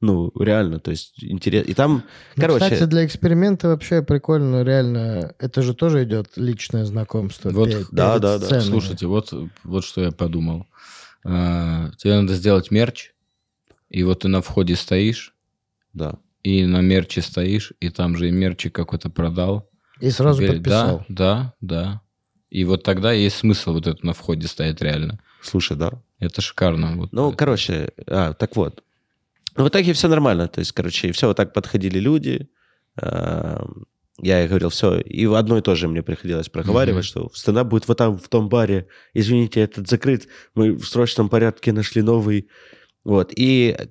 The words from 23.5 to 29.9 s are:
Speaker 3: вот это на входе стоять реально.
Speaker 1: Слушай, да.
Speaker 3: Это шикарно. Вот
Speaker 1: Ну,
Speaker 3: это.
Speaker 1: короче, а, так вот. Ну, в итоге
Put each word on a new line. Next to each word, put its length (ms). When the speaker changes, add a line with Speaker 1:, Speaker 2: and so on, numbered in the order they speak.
Speaker 3:
вот 140
это 180
на 80
входе 360
стоять 340
реально. 360
Speaker 1:
Слушай, 360
да. 140
Speaker 3:
Это 240
шикарно. 540
Вот 160
Speaker 1:
Ну, 160
Speaker 3:
это. 100
Speaker 1:
короче, 540
а, 280
так 220
вот. 260
Ну, 80
в 40
итоге 240